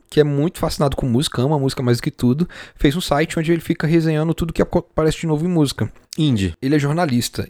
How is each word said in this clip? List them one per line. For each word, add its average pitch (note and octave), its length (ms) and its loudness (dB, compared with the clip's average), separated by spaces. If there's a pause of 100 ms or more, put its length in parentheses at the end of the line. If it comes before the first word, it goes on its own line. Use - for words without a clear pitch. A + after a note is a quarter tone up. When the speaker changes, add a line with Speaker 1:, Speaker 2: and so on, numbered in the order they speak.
(100)
Speaker 1:
que D3+ 100 2
é D3 40 8
muito D3 340 0
fascinado D3+ 380 -2
com C#3 100 -2
música, B2+ 360 0
ama D3 160 2
música C3+ 240 -2
mais A#2+ 160 2
do - 40 -10
que - 80 -2
tudo, C3 380 0 (280)
fez D3 200 2
um F3+ 40 -4
site D#3+ 380 -2
onde E3 140 0
ele E3 80 0
fica - 260 -2
resenhando D#3+ 480 2
tudo E3 180 -6
que - 100 0
aco-, - 160 0
aparece D#3 420 -2
de E3+ 60 -4
novo D3+ 180 0
em F3+ 40 0
música. D3 420 0 (280)
Speaker 2:
Indie. A2 440 2
Speaker 1:
Ele C3+ 120 0
é D3+ 40 4
jornalista. C#3+ 720 -2